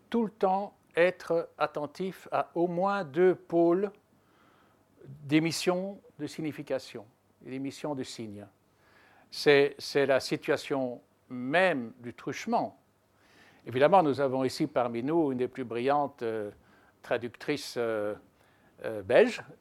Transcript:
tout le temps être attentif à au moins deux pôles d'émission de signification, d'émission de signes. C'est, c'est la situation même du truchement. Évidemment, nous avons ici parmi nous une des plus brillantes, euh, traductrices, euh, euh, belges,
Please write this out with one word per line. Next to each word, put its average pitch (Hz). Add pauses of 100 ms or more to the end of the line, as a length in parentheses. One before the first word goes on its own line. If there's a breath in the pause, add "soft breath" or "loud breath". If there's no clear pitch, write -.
(120)
tout 233
le 202
temps 196 (200)
être 170
attentif 151
à 139
au 170
moins 190
deux 170
pôles 170 (1300 soft breath)
d'émission 180 (200)
de 151
signification, 135 (380)
d'émission 135
de 131
signes. 104 (840 soft breath)
C'est, 143
c'est -
la 131
situation 135 (280)
même 131
du 120
truchement. 151 (840 soft breath)
Évidemment, 147
nous 135
avons 131
ici 131
parmi 120
nous 147
une 127
des 123
plus 131
brillantes, 127
euh, 110 (500 soft breath)
traductrices, 123
euh, 110 (720 soft breath)
euh, 110
belges, 151 (180)